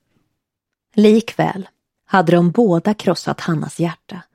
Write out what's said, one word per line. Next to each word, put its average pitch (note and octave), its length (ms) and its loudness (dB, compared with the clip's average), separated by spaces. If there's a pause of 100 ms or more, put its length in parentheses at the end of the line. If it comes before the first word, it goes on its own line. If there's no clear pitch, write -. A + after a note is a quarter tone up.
(960)
Likväl G#3+ 760 0 (360)
hade F3 280 2
de F3 180 4
båda G3+ 440 0
krossat - 460 -6
Hannas D3+ 400 -8
hjärta E3+ 420 -8 (120)